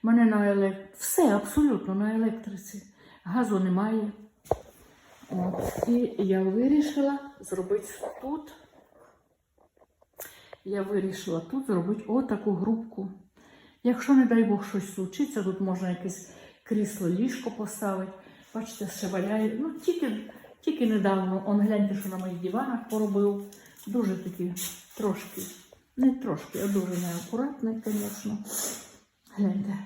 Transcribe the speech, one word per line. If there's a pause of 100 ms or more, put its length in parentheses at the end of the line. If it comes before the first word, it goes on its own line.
Мене
на
елек-, (100)
все
абсолютно
на
електриці. (400)
Газу
немає. (1160)
От.
І
я
вирішила (200)
зробити (340)
тут. (2000)
Я
вирішила
тут
зробити
отаку
грубку. (720)
Якщо,
не
дай
Бог,
щось
случиться,
тут
можна
якесь (340)
крісло,
ліжко
поставити. (420)
Бачите,
ще
валяє.
Ну,
тільки... (280)
Тільки
недавно.
Он,
гляньте,
що
на
моїх
диванах
поробив. (420)
Дуже
такі (440)
трошки, (560)
не
трошки,
а
дуже
неакуратний,
звісно. (1000)
Гляньте.